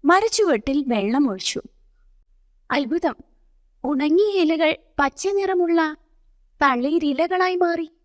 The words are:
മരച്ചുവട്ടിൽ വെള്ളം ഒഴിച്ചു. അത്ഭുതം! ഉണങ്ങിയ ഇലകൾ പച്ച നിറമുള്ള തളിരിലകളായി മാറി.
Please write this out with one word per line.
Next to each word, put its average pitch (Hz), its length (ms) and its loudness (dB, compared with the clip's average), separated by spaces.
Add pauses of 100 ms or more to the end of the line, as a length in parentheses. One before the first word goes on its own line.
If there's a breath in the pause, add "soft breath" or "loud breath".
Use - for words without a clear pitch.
മരച്ചുവട്ടിൽ 320 800 2
വെള്ളം 233 420 0
ഒഴിച്ചു. - 320 -6 (1080)
അത്ഭുതം! 285 440 -2 (680)
ഉണങ്ങിയ 320 580 2
ഇലകൾ 320 360 2 (220)
പച്ച 285 280 -2
നിറമുള്ള 349 680 0 (680)
തളിരിലകളായി 302 960 0
മാറി. 339 360 -2 (140)